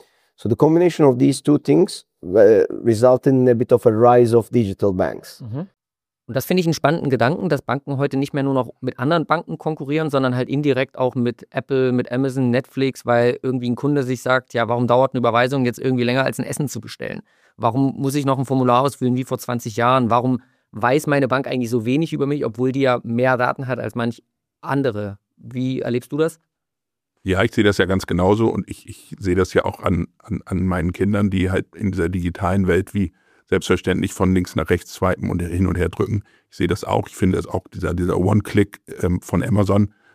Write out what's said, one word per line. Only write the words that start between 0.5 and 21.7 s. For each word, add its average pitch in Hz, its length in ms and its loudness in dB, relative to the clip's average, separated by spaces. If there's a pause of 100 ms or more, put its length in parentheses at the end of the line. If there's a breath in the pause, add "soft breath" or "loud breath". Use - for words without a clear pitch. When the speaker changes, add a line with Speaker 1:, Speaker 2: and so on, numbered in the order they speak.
Speaker 1:
combination 165 520 4
of 123 100 4
these 135 240 2
two 147 160 2
things, 160 480 0 (180)
uh, 101 460 6
resulted 123 640 2
in 127 160 4
a 120 60 4
bit 117 160 -2
of 120 160 4
a 113 40 8
rise 120 440 6
of 113 160 2
digital 101 420 0
banks. 78 480 -6
Speaker 2:
Mhm. 131 260 -10 (600)
Und 113 80 -10
das 131 100 -4
finde 180 160 2
ich 165 60 -2
einen 156 80 2
spannenden 143 340 -2
Gedanken, 135 400 0
dass 139 140 -2
Banken 135 340 -6
heute 139 180 -2
nicht 139 180 -2
mehr 139 100 -2
nur 139 100 -2
noch 123 160 -2 (120)
mit 127 180 -6
anderen 151 260 0
Banken 165 320 -2
konkurrieren, 156 540 -4
sondern 131 240 0
halt 127 120 -2
indirekt 135 480 0
auch 127 200 -2
mit 120 340 -4
Apple, 131 420 0
mit 123 200 -2
Amazon, 127 400 0
Netflix, 131 520 -4
weil 120 380 2
irgendwie 127 300 -4
ein 117 40 -2
Kunde 143 280 0
sich 123 180 -4
sagt, 127 320 0
„Ja, 117 160 0
warum 120 160 0
dauert 127 300 4
eine 123 60 -2
Überweisung 123 440 2
jetzt 120 140 -2
irgendwie 127 240 0
länger, 131 220 0
als 131 120 -4
ein - 80 -6
Essen 143 220 -4
zu 117 140 -10
bestellen? - 420 -12 (340)
Warum 117 400 0
muss 135 160 -2
ich 143 140 -2
noch 135 100 0
ein 135 80 -4
Formular 127 380 2
ausfüllen 127 320 -2
wie 127 80 -2
vor 127 160 -6
zwanzig 120 360 -8
Jahren? 120 360 2
Warum 123 280 2 (320 soft breath)
weiß 123 360 0
meine 139 200 2
Bank 131 200 -2
eigentlich 123 240 -4